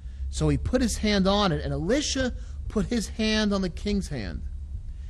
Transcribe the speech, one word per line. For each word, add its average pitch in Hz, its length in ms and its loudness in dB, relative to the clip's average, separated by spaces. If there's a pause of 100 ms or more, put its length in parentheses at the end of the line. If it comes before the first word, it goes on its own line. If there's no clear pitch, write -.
(280)
So 156 200 0
he 143 100 4
put - 240 2
his 214 140 0
hand 202 320 4
on 196 240 4
it, 147 120 0
and 139 80 -2
Elisha 247 640 0 (320)
put 196 200 0
his 226 240 -2
hand 214 420 2
on 196 100 2
the 180 80 0
king's 202 380 -2
hand. 98 340 -6 (680)